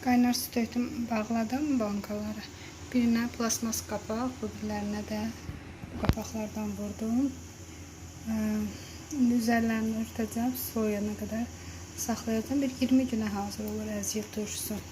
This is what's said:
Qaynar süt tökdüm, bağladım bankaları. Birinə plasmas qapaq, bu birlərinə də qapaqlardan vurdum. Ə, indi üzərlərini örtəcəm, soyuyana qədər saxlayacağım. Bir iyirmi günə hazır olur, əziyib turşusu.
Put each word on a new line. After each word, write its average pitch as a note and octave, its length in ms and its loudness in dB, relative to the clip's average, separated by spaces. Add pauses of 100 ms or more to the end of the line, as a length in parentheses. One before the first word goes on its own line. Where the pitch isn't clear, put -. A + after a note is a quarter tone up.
Qaynar B3 280 8
süt - 200 -2
tökdüm, A#3+ 320 2 (260)
bağladım A3+ 540 0 (160)
bankaları. G#3 640 -2 (480)
Birinə A#3 420 6
plasmas A3+ 540 0
qapaq, A3 500 -2
bu G#3+ 160 -4
birlərinə G#3 560 -2
də G#3+ 80 -2 (840)
qapaqlardan G#3+ 800 0
vurdum. A3 480 2 (960)
Ə, A3 140 -2 (760)
indi B3 260 6
üzərlərini A3+ 640 4
örtəcəm, A3+ 560 0
soyuyana G#3+ 640 0
qədər G#3+ 260 -2 (600)
saxlayacağım. A3+ 600 2
Bir B3+ 140 2
iyirmi C4 320 6
günə A3 240 0
hazır G3+ 340 -4
olur, G#3+ 300 -4
əziyib G3+ 340 -2
turşusu. G#3 460 -4 (140)